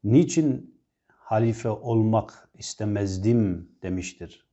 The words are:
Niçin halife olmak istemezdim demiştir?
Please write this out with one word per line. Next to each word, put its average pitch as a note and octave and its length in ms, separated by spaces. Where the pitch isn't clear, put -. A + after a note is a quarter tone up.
Niçin C#3+ 760
halife A2+ 600
olmak A2 840
istemezdim G2+ 1160
demiştir? F2+ 680